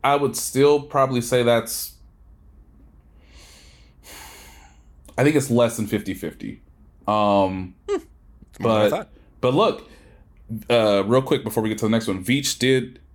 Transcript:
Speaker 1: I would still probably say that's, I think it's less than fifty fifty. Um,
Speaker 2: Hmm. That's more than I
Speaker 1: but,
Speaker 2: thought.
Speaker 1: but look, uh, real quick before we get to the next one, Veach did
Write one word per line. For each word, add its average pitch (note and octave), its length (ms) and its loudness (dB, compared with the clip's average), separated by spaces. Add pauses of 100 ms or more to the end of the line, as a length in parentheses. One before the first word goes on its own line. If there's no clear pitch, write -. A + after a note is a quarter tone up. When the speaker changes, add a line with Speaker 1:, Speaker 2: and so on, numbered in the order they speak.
Speaker 1:
I C#3 120 4
would C#3 220 -2
still C#3+ 460 2
probably C3 380 0
say B2 200 0
that's, A#2 520 0 (3250)
I B2+ 60 2
think D3+ 120 4
it's C3+ 140 0
less A#2 280 2
than G#2+ 100 -4
fifty G2+ 260 -4
fifty. - 480 -12 (460)
Um, G2 680 0 (160)
Speaker 2:
Hmm. G4+ 80 -2 (540)
That's - 80 -20
more A#2 140 0
than G#2+ 80 2
I - 20 4
Speaker 1:
but, G#2 80 4
Speaker 2:
thought. G3 180 -6 (320)
Speaker 1:
but B2+ 120 0
look, F#3+ 360 0 (800)
uh, G#2+ 360 4
real B2 160 2
quick C3+ 220 -2
before A2 200 -4
we A2 60 -2
get G#2+ 100 -4
to A2+ 60 -4
the G#2+ 40 0
next A2+ 180 0
one, F#2+ 160 -6
Veach C3+ 360 -2
did B2+ 400 -2 (160)